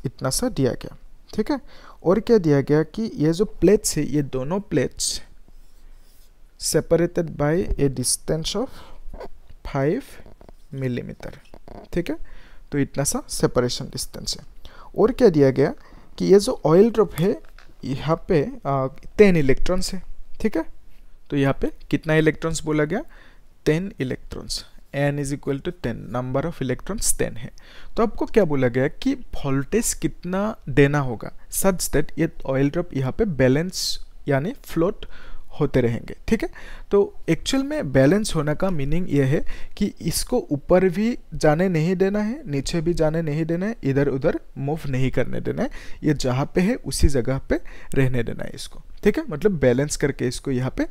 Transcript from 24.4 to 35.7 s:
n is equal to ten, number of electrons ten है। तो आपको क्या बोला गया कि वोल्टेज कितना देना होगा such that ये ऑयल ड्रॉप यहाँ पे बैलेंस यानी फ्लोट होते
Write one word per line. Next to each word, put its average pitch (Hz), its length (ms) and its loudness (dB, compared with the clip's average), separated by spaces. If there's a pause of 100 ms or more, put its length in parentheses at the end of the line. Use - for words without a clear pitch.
n 143 240 0
is 135 140 -4
equal 139 300 -4
to 175 80 -6 (120)
ten, 113 140 -4 (140)
number 127 300 -2
of 165 200 -6
electrons 185 540 -2
ten 117 200 -2
है। - 140 -8 (460)
तो 220 60 4
आपको 233 240 0
क्या 208 180 4
बोला 135 240 2
गया 127 200 0
कि - 260 -2
वोल्टेज - 800 -2
कितना 180 460 -4 (280)
देना 143 300 4
होगा 127 340 -4 (200)
such - 380 0
that 147 280 2
ये 160 100 2 (180)
ऑयल 135 240 2
ड्रॉप 165 260 -4
यहाँ 131 160 -2
पे 233 120 0 (160)
बैलेंस 139 580 2 (300)
यानी 143 240 0 (120)
फ्लोट - 420 -2 (540)
होते 139 200 2